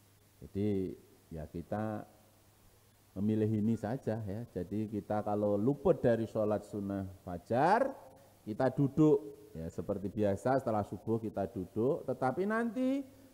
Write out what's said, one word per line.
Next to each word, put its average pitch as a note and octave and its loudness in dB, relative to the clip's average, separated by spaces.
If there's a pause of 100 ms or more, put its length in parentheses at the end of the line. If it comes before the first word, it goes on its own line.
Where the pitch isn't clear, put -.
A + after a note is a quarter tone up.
(440)
Jadi G2 -2 (400)
ya D2+ -10
kita G#2+ -6 (1120)
memilih G#2+ 2
ini A2 2
saja A2+ -2
ya. G#2+ -6 (120)
Jadi G2 -4
kita G#2 -2
kalau G#2 2
luput C#3+ 2
dari A2+ 2
sholat G#2+ 0
sunnah G2 -4 (160)
fajar, C3+ 0 (560)
kita G#2+ 0
duduk C#3+ 4
ya D#2+ -6
seperti F#2+ -4
biasa G#2+ 2
setelah G#2+ 0
subuh A2 -2
kita G2 -2
duduk. G#2+ -2
Tetapi C3 -2
nanti A#3+ 0 (320)